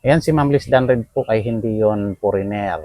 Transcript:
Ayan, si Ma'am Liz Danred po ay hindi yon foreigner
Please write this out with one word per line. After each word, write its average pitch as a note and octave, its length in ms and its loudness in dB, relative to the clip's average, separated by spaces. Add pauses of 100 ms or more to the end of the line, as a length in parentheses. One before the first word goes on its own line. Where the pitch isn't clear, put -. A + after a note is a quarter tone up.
Ayan, C#3+ 160 4
si D#3 160 0
Ma'am C#3+ 160 2
Liz C#3+ 160 0
Danred B2+ 480 2
po C3+ 160 0
ay A2 160 2
hindi A2 320 -2
yon G#2 400 0
foreigner G2 640 -2